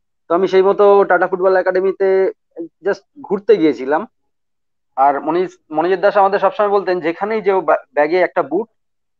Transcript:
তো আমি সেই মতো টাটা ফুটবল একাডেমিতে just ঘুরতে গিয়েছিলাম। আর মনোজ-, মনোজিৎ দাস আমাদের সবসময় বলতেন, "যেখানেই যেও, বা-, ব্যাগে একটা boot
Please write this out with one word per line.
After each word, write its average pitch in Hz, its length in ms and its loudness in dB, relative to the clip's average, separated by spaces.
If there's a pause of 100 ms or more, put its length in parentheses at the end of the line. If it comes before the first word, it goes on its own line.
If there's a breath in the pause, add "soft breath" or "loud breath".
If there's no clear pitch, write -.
(280)
তো 165 80 -2
আমি 185 120 0
সেই 190 140 2
মতো 202 420 4
টাটা 180 240 0
ফুটবল 185 280 0
একাডেমিতে 190 760 0 (520)
just 190 180 -4 (200)
ঘুরতে 208 360 0
গিয়েছিলাম। 147 500 -2 (880)
আর 139 260 2
মনোজ-, 170 360 -4 (140)
মনোজিৎ 170 280 -2
দাস 196 180 0
আমাদের 196 220 2
সবসময় 202 300 0
বলতেন, 185 300 -2
"যেখানেই 196 420 -4
যেও, 190 200 0
বা-, 151 320 -4
ব্যাগে 156 260 0
একটা 170 240 -2
boot 165 240 -4 (520)